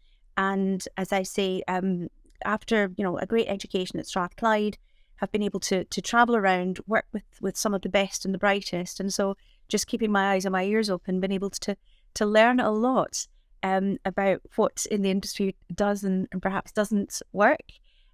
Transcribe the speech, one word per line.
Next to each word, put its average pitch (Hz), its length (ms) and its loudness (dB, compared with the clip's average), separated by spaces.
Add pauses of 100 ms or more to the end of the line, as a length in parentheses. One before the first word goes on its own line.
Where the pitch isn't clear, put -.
(360)
And 196 500 0 (120)
as 190 160 -2
I 190 80 0
say, 185 440 -2
um, 180 420 -2 (360)
after, 208 540 0
you 208 60 0
know, 175 120 -2
a - 80 -2
great 226 240 0
education 185 500 -4
at - 80 -8
Strathclyde, 208 720 0 (400)
have - 160 -4
been 208 100 0
able 202 180 -2
to, 185 240 0
to - 180 -8
travel 233 340 4
around, 185 500 2
work 214 280 2
with, 208 100 -6 (160)
with 196 160 -4
some 208 160 0
of 185 80 0
the - 80 -4
best 190 380 0
and 190 80 -2
the 185 40 -6
brightest. 196 600 -2
And 196 140 -4
so 196 240 0 (320)
just 208 160 0
keeping 226 260 -2
my 196 200 2
eyes 190 120 2
and 190 80 0
my 185 120 0
ears 208 260 0
open, 185 300 -2
been 196 120 -2
able 196 160 -2
to, - 260 -6 (380)
to 214 140 0
learn 226 340 6
a 214 100 2
lot, 220 580 0 (340)
um, 190 420 0
about 196 380 0 (140)
what - 340 2
in 208 100 0
the 196 100 2
industry 190 460 -2 (180)
does 202 300 0
and, 190 280 0
and 185 100 -6
perhaps 190 280 -4
doesn't 208 520 0 (100)
work. 208 300 4 (520)